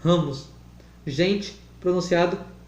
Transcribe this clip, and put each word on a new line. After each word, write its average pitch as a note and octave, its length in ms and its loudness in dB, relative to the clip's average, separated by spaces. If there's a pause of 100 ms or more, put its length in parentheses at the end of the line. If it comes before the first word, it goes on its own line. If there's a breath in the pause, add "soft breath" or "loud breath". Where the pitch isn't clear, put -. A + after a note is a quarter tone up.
ramos. D#3+ 460 0 (580 loud breath)
Gente, F3+ 500 -2 (240)
pronunciado F3+ 580 0 (300)